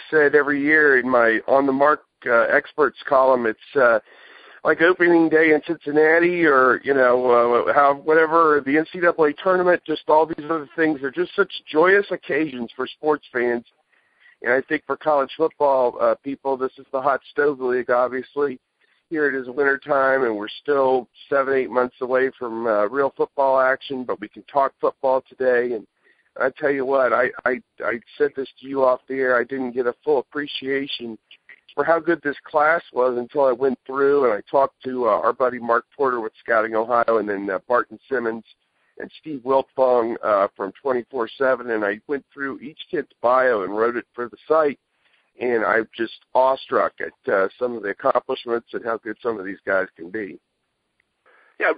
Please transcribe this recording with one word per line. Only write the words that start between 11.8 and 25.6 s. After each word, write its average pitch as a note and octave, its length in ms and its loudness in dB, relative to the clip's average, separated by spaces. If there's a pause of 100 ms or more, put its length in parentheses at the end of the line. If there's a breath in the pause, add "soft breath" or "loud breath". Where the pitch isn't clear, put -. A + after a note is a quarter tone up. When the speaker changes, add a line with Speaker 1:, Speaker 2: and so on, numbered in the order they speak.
Speaker 1:
occasions C3+ 640 -6
for B2+ 120 -6
sports - 440 -4
fans. A#2+ 320 -2 (800 soft breath)
And A#2+ 80 0
I C3 100 2
think D3+ 260 -4
for - 100 -4
college C#3+ 400 0
football, C#3 640 0
uh, A2+ 220 2
people, C3+ 340 -6
this B2+ 220 -4
is C3+ 120 -20
the C3+ 80 -6
hot C3 300 -2
stove D3 300 -2
league, B2+ 320 -2
obviously. B2+ 680 -2 (480)
Here D3+ 220 -2
it C3 100 -4
is B2 80 -10
wintertime, C3+ 760 0
and A2+ 120 0
we're G#2 120 -8
still C3 600 0 (220)
seven, C3+ 240 0
eight C3 160 0
months B2+ 320 -2
away B2+ 380 0
from, A#2 260 -6
uh, G#2 220 0
real C3+ 280 -4
football C3+ 440 0
action, C3 440 -2
but G#2+ 160 -8
we G#2 80 -12
can - 140 -20 (100)
talk C3+ 300 0
football C3 480 -2
today. B2 460 0